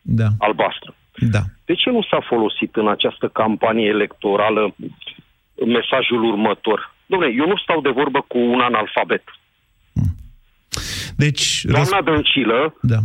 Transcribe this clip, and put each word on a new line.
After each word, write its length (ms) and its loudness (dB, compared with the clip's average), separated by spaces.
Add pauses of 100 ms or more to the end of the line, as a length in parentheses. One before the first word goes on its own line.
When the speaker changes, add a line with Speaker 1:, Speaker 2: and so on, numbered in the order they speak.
Speaker 1:
Da. 280 0 (100)
Speaker 2:
albastră. 560 -2 (240)
Speaker 1:
Da. 220 0 (240)
Speaker 2:
De 100 0
ce 160 0
nu 200 2
s-a 180 2
folosit 480 0
în 120 2
această 400 -2
campanie 600 0
electorală 840 0 (920)
mesajul 580 0
următor? 720 -2 (180)
Dom'le, 260 2
eu 80 2
nu 100 0
stau 240 -2
de 100 0
vorbă 380 0
cu 100 -2
un 220 2
analfabet. 640 0 (1900)
Speaker 1:
Deci, 480 0
Speaker 2:
Doamna 360 2
Speaker 1:
răsp- 40 -2
Speaker 2:
Dăncilă, 760 2
Speaker 1:
Da. 220 2